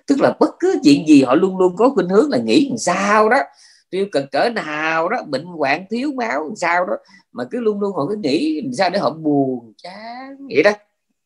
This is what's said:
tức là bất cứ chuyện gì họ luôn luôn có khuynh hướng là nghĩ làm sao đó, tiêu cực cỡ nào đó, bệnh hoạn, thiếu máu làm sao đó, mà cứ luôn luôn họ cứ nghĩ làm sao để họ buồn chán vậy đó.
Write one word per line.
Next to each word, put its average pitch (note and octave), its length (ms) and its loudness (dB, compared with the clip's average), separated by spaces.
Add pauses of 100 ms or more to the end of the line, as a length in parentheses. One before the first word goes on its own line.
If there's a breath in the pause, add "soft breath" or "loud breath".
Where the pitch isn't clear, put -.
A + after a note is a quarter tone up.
tức C#4 140 2
là C3+ 200 4
bất D#4 100 4 (100)
cứ F4+ 240 0
chuyện C#3+ 220 6
gì C#3+ 160 8
họ B2+ 120 4
luôn F#3 240 2
luôn F3+ 180 2
có A#3 140 4
khuynh F#3+ 180 0
hướng A3+ 220 2
là A#3 80 0
nghĩ A#3 300 2
làm A#3 100 -6
sao G#3+ 500 2
đó, B3 100 2 (520 soft breath)
tiêu F#3+ 220 -4
cực C#3 200 -2
cỡ E3+ 180 0
nào D#3+ 580 -4
đó, A#3+ 180 -4
bệnh - 180 -6
hoạn, D#3+ 460 -2
thiếu C4 260 -4
máu F#3 280 -4
làm G#3+ 120 -10
sao F3 300 0
đó, G3+ 80 -4 (380 soft breath)
mà B2 180 -8
cứ B3 100 -6
luôn G#3+ 200 -2
luôn G3+ 140 -4
họ D3 140 -4
cứ G#3+ 80 -6
nghĩ D#3 480 -2
làm C3 80 -6
sao F3 180 0
để - 80 -4
họ C#3+ 120 -2
buồn C3+ 600 -2 (100)
chán A#3 540 -18 (180)
vậy C#3 80 2
đó. G#3 80 4 (560)